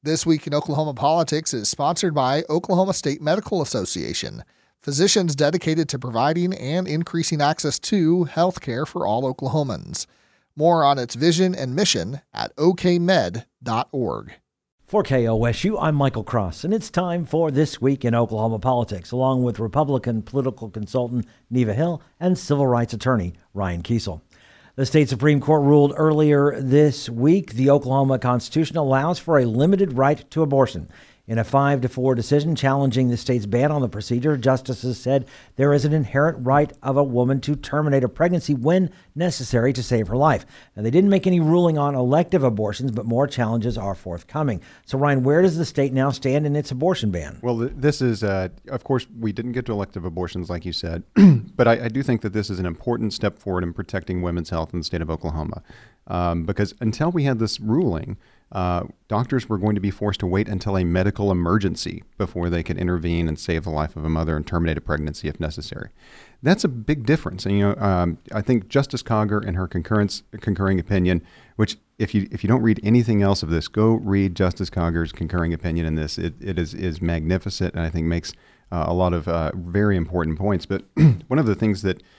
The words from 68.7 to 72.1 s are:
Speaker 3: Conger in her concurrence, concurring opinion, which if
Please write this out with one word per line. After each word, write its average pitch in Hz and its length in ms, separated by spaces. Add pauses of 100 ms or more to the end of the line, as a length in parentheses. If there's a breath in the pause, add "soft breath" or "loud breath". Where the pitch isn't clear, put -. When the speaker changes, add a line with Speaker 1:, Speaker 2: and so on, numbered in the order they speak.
Speaker 3:
Conger 107 360
in 101 140
her 90 140
concurrence, 104 560 (180)
concurring 95 380
opinion, 90 420 (360 soft breath)
which 104 200 (220)
if 110 160